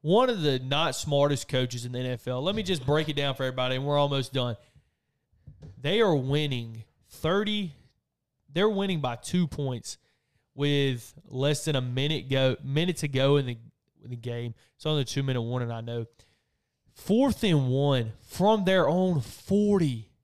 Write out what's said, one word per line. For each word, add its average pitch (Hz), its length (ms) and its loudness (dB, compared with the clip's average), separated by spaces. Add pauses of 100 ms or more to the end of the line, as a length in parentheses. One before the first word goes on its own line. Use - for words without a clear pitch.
One 220 280 4
of 214 120 -2
the 139 180 2
not 143 360 -2
smartest 143 520 0
coaches 127 380 -2
in 123 60 -8
the 127 80 -6
N 127 60 -4
F 123 220 -6
L. 123 140 -4
Let 190 140 -2
me 214 80 -4
just 170 220 -2
break 151 240 2
it 143 60 -4
down 139 200 -2
for 135 80 -4
everybody, 127 320 -2
and 135 100 -4
we're 147 120 0
almost 139 360 0
done. 123 220 -2 (1300)
They 180 200 0
are 185 140 4
winning 127 680 -2 (260)
thirty, 202 640 -2 (760)
they're 190 180 2
winning 196 320 0
by 120 140 -2
two 175 320 0
points 131 500 -6 (560)
with 139 600 0 (140)
less 143 380 -2
than 151 100 0
a 131 60 0
minute 131 480 -4
go, 131 340 2
minute 160 340 0
to 156 100 -6
go 139 300 2
in 135 80 0
the, 120 120 -8 (460)
in 117 60 -18
the 123 60 -8
game. 120 400 -8 (200)
It's - 100 -14
only 151 180 0
a - 20 -2
two-minute 135 360 -2
warning, 120 300 -4
I 117 100 -8
know. 117 240 -6 (920)
Fourth 233 480 2
and 151 260 4
one 131 520 2
from 202 440 2
their 185 220 4
own 175 340 2
forty 185 880 0 (140)